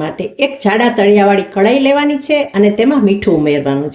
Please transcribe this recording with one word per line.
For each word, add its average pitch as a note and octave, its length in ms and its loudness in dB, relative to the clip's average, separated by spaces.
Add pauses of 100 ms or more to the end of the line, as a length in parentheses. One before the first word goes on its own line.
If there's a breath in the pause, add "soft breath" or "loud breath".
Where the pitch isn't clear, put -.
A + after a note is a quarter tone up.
માટે D#3 240 -8 (200)
એક C#4 80 -4 (120)
જાડા A3 340 2
તળિયાવાળી G3+ 560 2
કઢાઈ A3+ 320 2
લેવાની C#4+ 400 0
છે D4+ 100 0 (200)
અને G3+ 120 4 (100)
તેમાં B3 280 2
મીઠું G3 360 0
ઉમેરવાનું C#3+ 520 -2